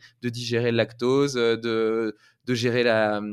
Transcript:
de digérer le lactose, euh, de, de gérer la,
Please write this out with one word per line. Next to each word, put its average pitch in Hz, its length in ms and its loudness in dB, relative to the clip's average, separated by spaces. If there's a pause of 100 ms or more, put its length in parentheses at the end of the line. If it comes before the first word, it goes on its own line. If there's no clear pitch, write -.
(220)
de 123 80 -4
digérer 117 400 -2
le 117 80 0
lactose, 127 580 0
euh, 117 200 2
de, 113 600 -2 (280)
de 123 100 -2
gérer 120 300 0
la, 110 360 2 (120)